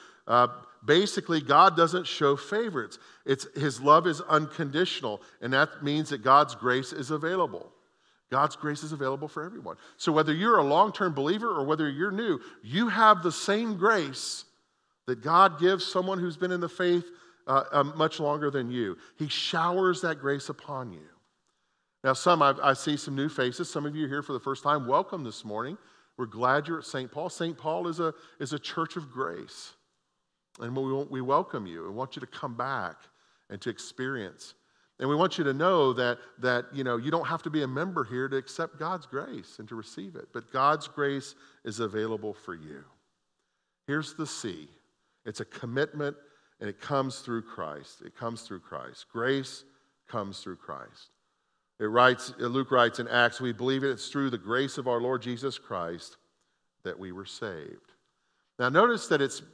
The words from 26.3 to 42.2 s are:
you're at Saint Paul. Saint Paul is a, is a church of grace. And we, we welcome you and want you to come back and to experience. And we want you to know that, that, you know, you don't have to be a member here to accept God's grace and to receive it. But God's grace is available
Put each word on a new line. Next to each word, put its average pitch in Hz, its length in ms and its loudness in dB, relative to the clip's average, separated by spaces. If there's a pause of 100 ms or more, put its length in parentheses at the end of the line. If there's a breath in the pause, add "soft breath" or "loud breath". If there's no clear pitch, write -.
you're 165 100 -6
at 131 80 -12
Saint 131 260 -8
Paul. 165 180 -6
Saint 165 280 -6
Paul 170 300 -4
is 165 120 -6
a, 160 140 -2 (260 loud breath)
is 143 140 -6
a 143 60 -4
church - 360 -6
of 147 160 -10
grace. - 600 -10 (840)
And 120 160 -6
we, 135 180 -2 (120)
we 135 160 -6
welcome 139 440 0
you 82 220 -10
and 101 80 -10
want 127 200 -8
you 143 40 -12
to 127 80 -14
come 123 280 -10
back 120 420 -6 (520)
and 101 120 -12
to 120 100 -4
experience. 127 840 -8 (460)
And 131 100 -2
we 147 60 2
want 175 220 2
you 165 80 0
to 139 80 2
know 151 400 4
that, 120 260 0 (200 loud breath)
that, 123 340 0
you 139 100 -4
know, 123 140 0
you 123 120 -4
don't 160 160 0
have 160 180 -4
to 165 60 -6
be 151 140 0
a 131 40 -2
member 156 360 -4
here 123 240 -4
to 135 80 -4
accept 151 420 -6
God's 160 280 -6
grace 147 520 -12
and 107 120 -16
to 120 60 -10
receive 165 400 -14
it. - 180 -14
But 117 180 -12
God's 147 360 2
grace 139 460 -4 (300 soft breath)
is 110 160 -8
available 107 540 -4